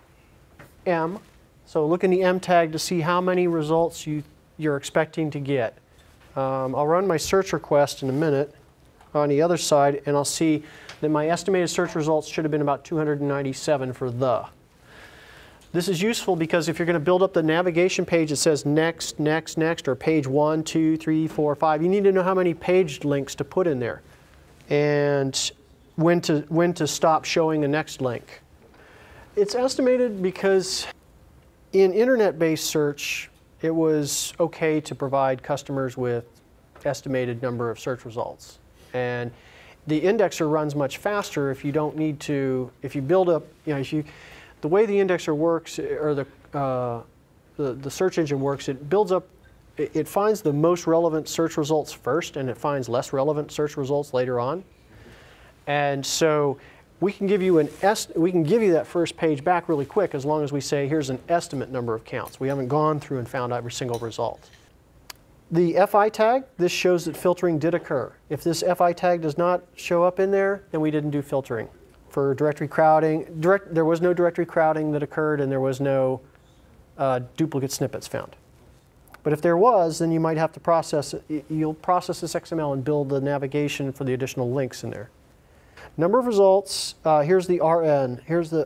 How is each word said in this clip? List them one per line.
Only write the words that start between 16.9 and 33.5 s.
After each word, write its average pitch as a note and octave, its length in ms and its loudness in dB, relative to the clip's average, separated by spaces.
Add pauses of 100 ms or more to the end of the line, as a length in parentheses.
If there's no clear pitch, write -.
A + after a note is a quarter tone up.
build F3+ 220 4
up F#3 100 2
the E3+ 100 2
navigation F3 600 2
page E3 260 2
that C#3+ 60 -2
says D3 280 2
next, D#3 540 0
next, D#3 400 -2
next, D#3+ 300 -2
or B2 80 0
page D#3 300 0
one, D3+ 360 0
two, D#3+ 340 0
three, D#3 300 -2
four, D3 300 -2
five, D#3 260 0
you F3 60 2
need G3 160 2
to G3 80 6
know F#3 100 2
how F#3+ 120 0
many F3+ 200 2
page F3+ 500 0
links C#3 320 -2
to C#3 80 -4
put F#3 220 0
in C3+ 140 0
there G#2+ 220 -6 (640)
and C#3+ 840 0 (460)
when E3+ 240 4
to, D#3 280 2
when E3+ 260 2
to D#3 120 -2
stop D#3 380 2
showing D#3+ 400 0
a C#3 40 0
next D3+ 320 -2
link. - 420 -8 (920)
It's G3+ 200 0
estimated B3 680 0
because F#3+ 640 0 (840)
in F#3+ 200 6
internet-based F#3+ 720 2
search, - 640 -2 (300)